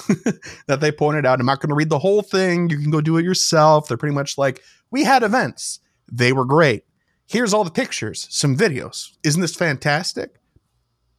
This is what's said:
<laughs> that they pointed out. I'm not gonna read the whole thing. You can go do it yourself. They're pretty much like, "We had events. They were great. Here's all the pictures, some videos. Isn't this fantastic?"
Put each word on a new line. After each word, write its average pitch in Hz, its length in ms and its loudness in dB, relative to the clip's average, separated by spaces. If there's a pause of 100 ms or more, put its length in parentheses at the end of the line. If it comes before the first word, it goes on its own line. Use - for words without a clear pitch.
(320)
<laughs> - 360 -16
that 139 120 0
they 151 140 0
pointed 151 320 0
out. 131 160 2
I'm 123 40 0
not 135 140 2
gonna 151 160 -2
read 156 140 -2
the 151 100 0
whole 202 220 2
thing. 180 480 0
You 151 100 -2
can 147 100 -2
go 156 120 0
do 160 160 0
it 170 80 0
yourself. 156 640 4
They're 117 80 -2
pretty 147 180 -4
much 139 220 -6
like, 139 240 -2 (300)
"We 277 120 0
had 269 180 4
events. 208 600 -2 (280)
They 120 220 2
were 131 140 0
great. 139 380 4 (440)
Here's 220 260 0
all 214 120 2
the 160 60 -6
pictures, - 580 -6
some 139 260 0
videos. 160 540 -4 (140)
Isn't 156 180 0
this 165 140 -4
fantastic?" 151 840 -4 (800)